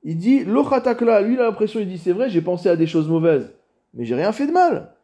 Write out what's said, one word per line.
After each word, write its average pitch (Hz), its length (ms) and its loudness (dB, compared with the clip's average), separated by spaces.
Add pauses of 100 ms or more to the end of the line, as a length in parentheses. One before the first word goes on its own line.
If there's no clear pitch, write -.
Il 160 160 -6
dit, 247 260 2
Lo 240 240 0
Chatakla, 233 540 2
lui 226 120 0
il 254 60 -2
a 240 40 2
l'impression, 220 360 -2
il 202 80 -4
dit, 185 80 -10
c'est 175 160 -2
vrai, 240 160 0
j'ai 175 140 0
pensé 180 260 -2
à 170 80 4
des 160 100 2
choses 160 220 -2
mauvaises, 160 460 0 (400)
mais 120 100 -8
j'ai 117 100 -2
rien 175 180 0
fait 285 140 -2
de 302 60 -2
mal. 339 380 2 (140)